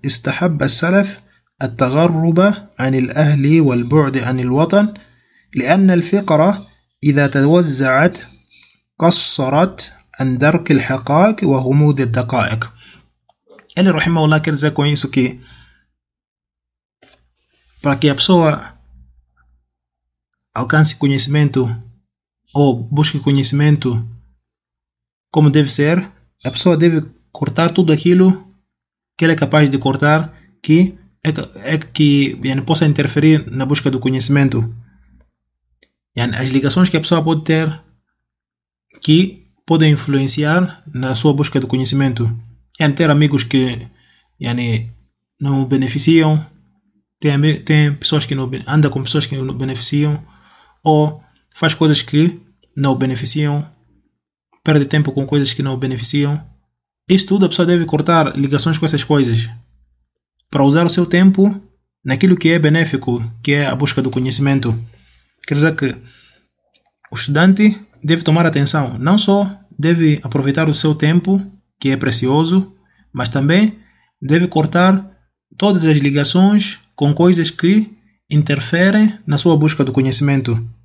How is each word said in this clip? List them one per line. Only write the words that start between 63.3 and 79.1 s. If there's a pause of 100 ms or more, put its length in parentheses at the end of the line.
que
é
a
busca
do
conhecimento. (680)
Quer
dizer
que (1120)
o
estudante (240)
deve
tomar
atenção,
não
só (200)
deve
aproveitar
o
seu
tempo, (400)
que
é
precioso, (380)
mas
também (420)
deve
cortar (460)
todas
as
ligações (160)
com
coisas
que (340)
interferem